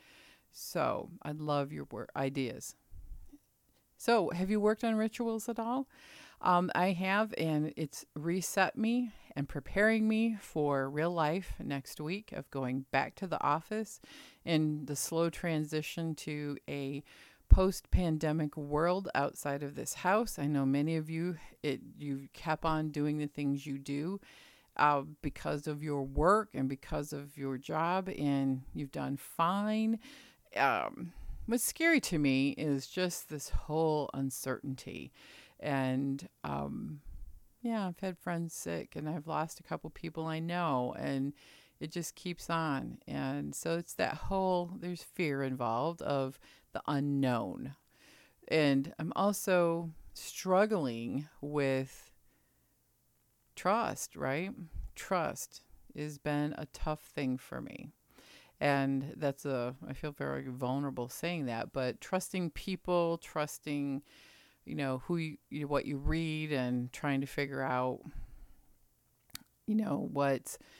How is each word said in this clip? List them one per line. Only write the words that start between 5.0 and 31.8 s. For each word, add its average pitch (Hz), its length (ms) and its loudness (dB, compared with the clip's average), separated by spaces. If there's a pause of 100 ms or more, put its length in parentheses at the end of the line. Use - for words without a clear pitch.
at 226 100 -4
all? 240 300 -2 (520)
Um, 180 340 6
I 185 180 4
have, 190 440 2
and 156 400 2
it's - 380 -6
reset 170 640 2
me 233 360 2 (240)
and 139 120 -2
preparing 220 600 4
me 220 320 4
for 143 480 2
real 151 220 2
life 170 420 2 (100)
next 139 380 -6
week 180 320 -6
of - 180 -8
going 131 400 -2
back 135 260 2
to 196 100 -6
the 165 160 -2
office 185 580 0 (440)
and 156 420 2
the 143 100 -4
slow 165 320 2
transition 160 880 -2
to 147 400 -6 (100)
a 143 360 -4 (480)
post-pandemic 160 1080 6
world 160 580 2
outside 143 480 0
of 143 120 -6
this - 180 -6
house. 214 460 2
I 143 80 0
know 143 180 4
many 143 320 4
of 156 140 -2
you, 165 260 -2 (260)
it, 139 180 -2 (180)
you 139 340 -6
kept - 320 -2
on 156 240 2
doing 147 300 0
the 147 80 -2
things 143 400 -2
you 139 100 -4
do, 143 440 -4 (560)
uh, 147 260 4 (180)
because 151 460 -4
of 147 160 -4
your 147 220 -2
work 160 500 4
and 135 140 0
because 147 440 -4
of 143 240 -8
your 135 220 -4
job, 170 580 -2
and 135 460 2 (100)
you've 147 200 -6
done 139 240 -4
fine. 214 840 2 (580)
Um, 127 560 2 (340)
what's 233 180 0
scary 330 380 4